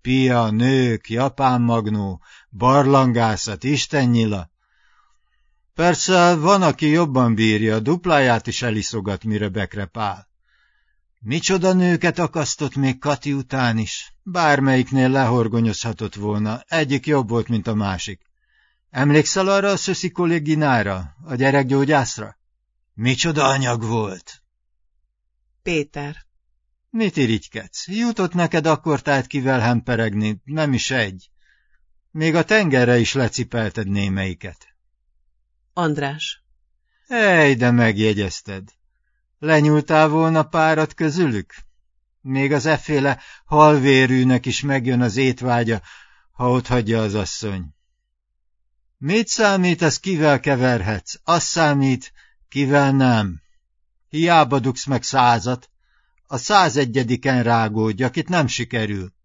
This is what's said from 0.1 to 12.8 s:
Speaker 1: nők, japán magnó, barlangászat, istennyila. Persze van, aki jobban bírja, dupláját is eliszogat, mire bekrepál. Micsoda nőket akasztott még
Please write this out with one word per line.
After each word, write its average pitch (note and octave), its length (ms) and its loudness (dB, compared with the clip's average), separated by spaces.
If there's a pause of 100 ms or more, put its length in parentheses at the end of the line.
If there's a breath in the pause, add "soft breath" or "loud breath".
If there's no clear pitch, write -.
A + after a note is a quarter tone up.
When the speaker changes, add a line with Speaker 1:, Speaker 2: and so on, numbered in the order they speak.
Speaker 1:
nők, B2 580 0
japán B2+ 520 0
magnó, G#2+ 640 -2 (280 soft breath)
barlangászat, A#2+ 1120 2
istennyila. A#2+ 840 -2 (1200)
Persze F3 640 2
van, F#3+ 260 2
aki D3+ 260 0
jobban C3+ 460 2
bírja, A2 460 2
dupláját C#3 680 0
is - 160 -6
eliszogat, G#2+ 600 -4
mire G#2 240 -2
bekrepál. G2 840 -8 (880)
Micsoda F3 540 0
nőket F3 460 2
akasztott D3+ 560 -4
még C3+ 240 -2